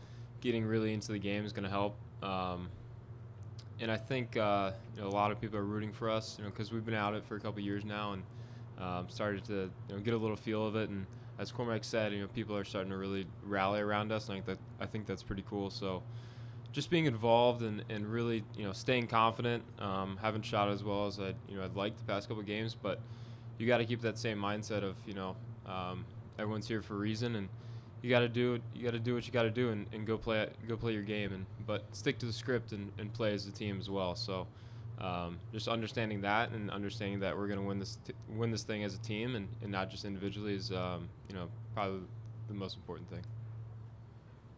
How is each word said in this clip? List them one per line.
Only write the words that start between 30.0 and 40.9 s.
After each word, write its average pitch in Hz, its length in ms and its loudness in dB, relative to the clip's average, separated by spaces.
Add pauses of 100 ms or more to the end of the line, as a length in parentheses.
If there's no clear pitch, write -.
go 110 100 2
play, 110 300 2 (180)
go 113 100 0
play 113 160 0
your 104 120 2
game, 104 280 0
and, 95 140 -4 (200)
but 104 180 0 (100)
stick - 240 0
to 123 80 -2
the 117 60 0
script 113 400 0
and, 101 260 -4
and 107 140 -4
play 113 200 2
as 98 140 0
a 101 60 -6
team 101 260 -2
as 95 100 -4
well. 92 280 0
So, 92 320 -2 (500)
um, 87 400 -2 (140)
just 110 160 -2
understanding 110 540 0
that 107 280 6
and 107 180 -2
understanding 101 520 -2
that 90 160 2
we're 101 100 0
gonna 101 160 0
win 98 160 0
this 95 260 -4
t-, - 80 -8 (160)
win 113 220 0
this 110 140 0
thing 107 180 0
as 101 120 0
a 110 40 -6
team 113 380 0
and, 98 120 -2 (140)
and 104 80 -4
not 95 180 0
just 92 160 -8
individually 101 500 -2
is, 95 180 -2
um, 90 360 0 (200)